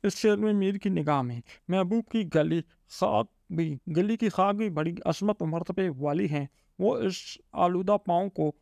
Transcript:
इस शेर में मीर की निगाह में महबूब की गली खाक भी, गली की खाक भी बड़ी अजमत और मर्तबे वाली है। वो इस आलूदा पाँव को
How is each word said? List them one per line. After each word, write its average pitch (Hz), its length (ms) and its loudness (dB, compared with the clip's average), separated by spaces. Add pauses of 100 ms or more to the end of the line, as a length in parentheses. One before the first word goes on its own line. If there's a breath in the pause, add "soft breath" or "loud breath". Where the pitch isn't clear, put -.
इस 202 120 0
शेर 208 220 4
में 214 160 2
मीर 196 240 2
की 196 140 -2
निगाह 151 320 2
में 120 180 -6 (280 loud breath)
महबूब 190 360 2
की 220 200 -2
गली 160 360 2
खाक - 680 -2 (220)
भी, 160 280 -2 (100)
गली 202 280 0
की 220 120 0
खाक 196 260 2
भी 214 160 -2
बड़ी 160 240 -2 (100)
अजमत 202 360 0
और 165 80 -2
मर्तबे 180 380 -2 (120)
वाली 147 280 0
है। 143 200 -2 (320)
वो 247 200 2
इस 190 220 -2 (360)
आलूदा 180 420 2
पाँव 180 320 0
को 156 300 -2